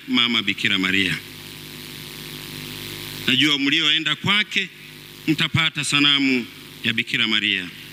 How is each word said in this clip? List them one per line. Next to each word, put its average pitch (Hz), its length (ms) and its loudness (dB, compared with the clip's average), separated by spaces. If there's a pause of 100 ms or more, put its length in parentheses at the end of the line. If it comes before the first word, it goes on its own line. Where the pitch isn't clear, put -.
Mama 120 360 4
Bikira 98 340 2
Maria. 92 400 2 (2000)
Najua 139 320 2
mlioenda 151 560 2
kwake 196 540 0 (580)
mtapata 156 560 2
sanamu 139 640 4 (380)
ya 117 100 2
Bikira 117 340 2
Maria. 101 420 2 (240)